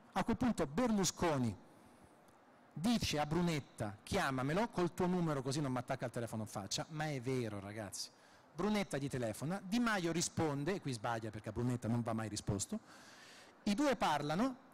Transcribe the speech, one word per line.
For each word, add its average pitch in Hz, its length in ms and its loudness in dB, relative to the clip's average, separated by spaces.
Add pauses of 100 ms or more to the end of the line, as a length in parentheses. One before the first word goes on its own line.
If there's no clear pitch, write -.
(140)
A 190 100 0
quel 226 120 2
punto 214 300 2
Berlusconi 165 880 2 (1160)
dice 175 480 2
a 151 60 0
Brunetta, 147 760 0
"Chiamamelo 156 680 0
col 180 240 2
tuo 185 120 2
numero 165 360 2
così 135 180 0
non 139 100 0
mi 127 80 0
attacca 131 280 -2
il 117 40 -6
telefono 113 320 -4
in 107 60 -6
faccia", 104 400 -4
ma 156 200 -4
è 143 120 -2
vero, 113 400 -2
ragazzi. 101 500 -8 (420)
Brunetta 196 440 0
gli 139 120 -2
telefona, 135 540 -2
Di 196 160 0
Maio 208 320 2
risponde, 160 640 0
e 180 60 -2
qui 139 120 -4
sbaglia 113 380 -4
perché 110 200 -8
a - 20 -4
Brunetta 120 340 0
non 117 160 2
va 113 120 -2
mai 110 140 -2
risposto, 104 520 -2 (840)
i 202 120 2
due 277 180 4
parlano 165 640 2 (180)